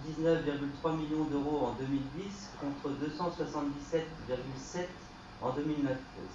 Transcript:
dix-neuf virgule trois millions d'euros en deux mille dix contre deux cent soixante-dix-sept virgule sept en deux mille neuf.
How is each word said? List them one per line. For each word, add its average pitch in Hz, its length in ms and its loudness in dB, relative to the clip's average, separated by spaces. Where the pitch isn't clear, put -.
dix-neuf 160 400 4
virgule 139 260 2
trois 160 120 4
millions 156 320 2
d'euros 143 420 2
en 117 140 2
deux 135 60 0
mille 135 280 2
dix 202 360 -6
contre 143 360 -2
deux 147 140 0
cent 139 220 0
soixante-dix-sept 147 760 0
virgule 127 300 -2
sept 175 320 -4
en 123 80 2
deux 143 140 2
mille 151 180 2
neuf. 131 160 4